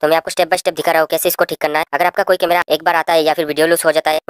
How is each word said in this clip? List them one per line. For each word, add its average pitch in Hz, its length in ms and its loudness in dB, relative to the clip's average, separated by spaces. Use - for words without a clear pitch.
तो 151 80 0
मैं 160 80 4
आपको 160 140 -4
step 170 200 0
by 185 80 2
step 170 180 -2
दिखा 165 160 0
रहा 160 100 2
हूँ 156 80 -2
कैसे 165 180 0
इसको 170 160 0
ठीक 160 160 -8
करना 151 180 -2
है। 165 140 -2
अगर 165 140 2
आपका 180 160 -2
कोई 190 140 2
कैमरा 175 340 0
एक 156 140 0
बार 170 120 2
आता 165 160 -2
है 165 120 4
या 151 100 2
फिर 160 120 -2
वीडियो 151 200 0
लूज 170 180 2
हो 165 80 2
जाता 156 180 0
है, 156 200 -2